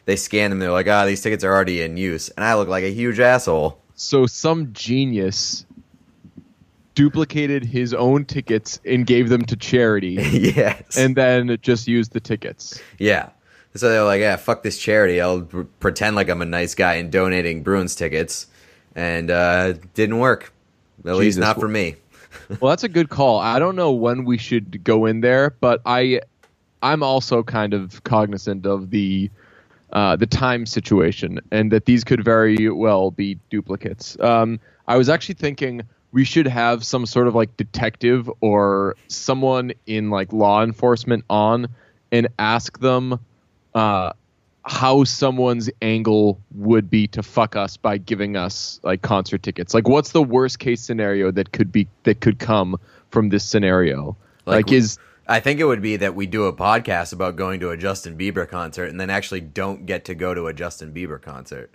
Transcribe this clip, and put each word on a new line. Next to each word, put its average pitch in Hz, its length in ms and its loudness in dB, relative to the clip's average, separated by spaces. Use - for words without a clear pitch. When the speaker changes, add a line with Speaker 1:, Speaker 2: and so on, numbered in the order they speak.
Speaker 1:
they 95 100 0
scanned 104 380 0
them, 95 80 -4
they're 90 100 -2
like, 90 180 0
"Ah, 101 180 4
these 98 160 -2
tickets 107 200 -2
are 95 100 2
already 92 300 2
in 82 140 -6
use," 90 340 -6
and - 140 -6
I 113 100 2
look 101 140 0
like 92 160 -2
a 95 80 -2
huge 117 260 -2
asshole. 92 640 2
Speaker 2:
So 131 300 2
some 160 460 -2
genius 113 920 -4
duplicated 147 680 0
his 120 280 -4
own 135 320 2
tickets - 600 -4
and 123 220 0
gave 120 220 4
them 120 140 2
to 113 140 -6
charity. 107 580 0
Speaker 1:
<laughs> 120 400 2
Yes. - 420 -2
Speaker 2:
And 131 200 2
then 127 460 2
just 120 260 0
used 117 240 0
the 117 80 -4
tickets. - 600 -8
Speaker 1:
Yeah. 101 320 0
So 110 140 0
they're 110 160 4
like, 101 160 2
"Yeah, 104 160 2
fuck - 260 -4
this 104 160 -6
charity. 101 420 2
I'll 90 220 0
pr-, 87 200 -10
pretend 104 340 0
like 98 140 0
I'm 87 140 -2
a 85 40 -4
nice 85 300 -4
guy 90 180 2
and 85 160 -6
donating 90 520 0
Bruins 92 340 -2
tickets." 80 500 -4
And, 85 360 -2
uh, 90 420 2
didn't 110 260 0
work. 127 320 0
At 90 120 -2
least 101 200 4
Speaker 2:
Jesus. 92 40 0
Speaker 1:
not 107 200 2
for 110 80 -2
me. 98 320 -2
<laughs> - 40 -20
Speaker 2:
Well, 131 100 2
that's 175 140 0
a 233 40 -4
good 165 220 0
call. 127 280 2
I 113 200 0
don't 180 180 0
know 170 160 2
when 120 320 -2
we 120 140 0
should - 460 -6
go 110 220 4
in 113 140 0
there, 131 300 4
but 120 260 2
I, 123 340 2
I'm 151 200 2
also 131 400 0
kind 110 300 -4
of 95 320 -6
cognizant 101 600 -2
of 95 240 -4
the, 98 400 -2
uh, 98 240 2
the 104 100 0
time 120 400 -2
situation 90 760 -2
and 107 220 0
that 110 140 4
these 120 180 4
could 123 200 0
very 110 440 4
well 95 440 2
be 98 260 -6
duplicates. 101 720 -8
Um, 113 400 2
I 120 80 4
was 127 120 4
actually 165 280 0
thinking 131 460 -6
we - 120 4
should 160 240 2
have 120 360 0
some 123 220 -2
sort 123 220 2
of, 110 80 2
like, 110 200 0
detective 120 720 -2
or 101 540 2
someone 131 640 -2
in, 107 240 -4
like, 98 220 -2
law 104 300 4
enforcement 117 680 0
on 110 380 2
and 117 160 2
ask 110 420 -2
them, 127 380 0
uh, 104 380 0
how 131 380 4
someone's 127 640 0
angle 110 580 2
would 104 340 2
be 107 180 2
to 104 160 -6
fuck - 320 -2
us 98 220 -6
by 104 220 -2
giving 101 360 -6
us, - 480 -8
like, 92 200 -2
concert 98 400 -2
tickets. - 320 -6
Like, 113 120 2
what's 139 260 2
the 160 100 4
worst 127 360 0
case 120 220 -2
scenario 101 520 -2
that 95 200 -2
could 87 180 -2
be, 101 160 2
that - 180 2
could 120 160 2
come 95 400 0
from 110 180 2
this 101 160 0
scenario? 90 720 0
Speaker 1:
Like, 107 220 2
Speaker 2:
Like, - 40 2
is 117 260 2
Speaker 1:
I 113 120 2
think 143 200 0
it 160 60 2
would 117 160 0
be 107 140 -2
that 98 180 -2
we 98 120 -6
do 104 200 -2
a 92 80 -2
podcast 98 580 0
about 92 240 -6
going 95 240 -6
to 90 80 -6
a 85 80 -8
Justin 87 400 -8
Bieber 92 320 -4
concert 87 380 -10
and 80 120 -12
then 95 120 -6
actually 98 320 -6
don't 95 420 -8
get 92 220 -8
to 92 80 -10
go 90 180 -6
to 87 140 -8
a 80 80 -8
Justin 80 400 -12
Bieber 78 260 -12
concert. 65 540 -18